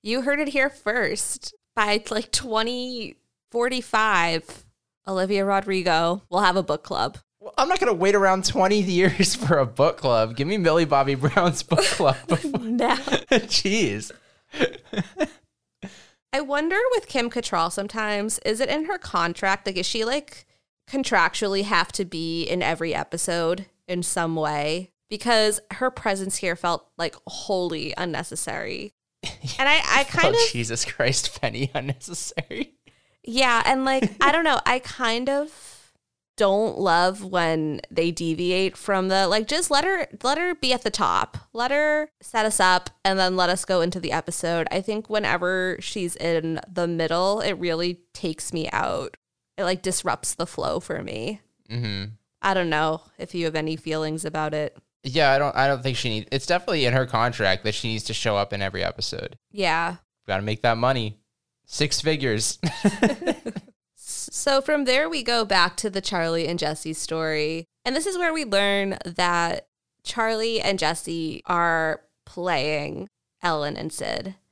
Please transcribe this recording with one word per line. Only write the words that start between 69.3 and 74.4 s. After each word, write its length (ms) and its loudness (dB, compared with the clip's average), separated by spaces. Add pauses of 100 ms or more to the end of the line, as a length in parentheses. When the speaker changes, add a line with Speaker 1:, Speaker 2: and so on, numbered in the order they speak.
Speaker 1:
Charlie 580 -2
and 180 0
Jesse 640 -2
are 560 0 (240)
playing 800 -4 (340)
Ellen 360 -2
and 160 -6
Sid. 420 -6 (160)